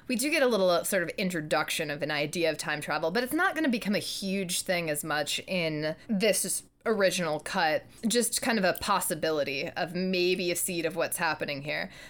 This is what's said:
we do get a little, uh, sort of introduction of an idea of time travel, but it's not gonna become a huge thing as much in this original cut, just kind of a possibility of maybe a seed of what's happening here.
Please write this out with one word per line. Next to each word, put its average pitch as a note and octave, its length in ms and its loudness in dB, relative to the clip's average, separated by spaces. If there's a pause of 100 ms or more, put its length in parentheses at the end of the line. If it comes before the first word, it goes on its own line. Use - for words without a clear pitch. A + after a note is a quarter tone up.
we B3 100 0
do C4+ 140 0
get D4+ 120 2
a B3+ 40 4
little, F#3+ 240 4
uh, F3 140 4
sort F#3 180 0
of E3 80 -2
introduction D#3+ 800 -2
of D3 120 -4
an D3 80 -2
idea D3+ 400 0
of D3+ 80 -4
time D3+ 220 -4
travel, D#3+ 300 -2
but A#3 120 0
it's B3+ 100 -4
not F4 220 2
gonna D#4+ 140 2
become G#3+ 260 0
a F3+ 60 2
huge F#3+ 640 -4
thing F3 280 0
as D3+ 140 -2
much D3+ 420 -2
in D#3+ 480 -2 (140)
this G3 540 2 (240)
original F3+ 540 2
cut, D#3 440 0 (220)
just A3+ 340 2
kind A#3 180 2
of F#3 60 2
a F3 100 4
possibility D#3 1000 0
of E3+ 180 -4
maybe F3+ 560 2
a E3+ 60 0
seed E3+ 300 -2
of D#3+ 100 -2
what's D#3+ 220 -2
happening D3+ 440 -2
here. D3+ 280 -4 (200)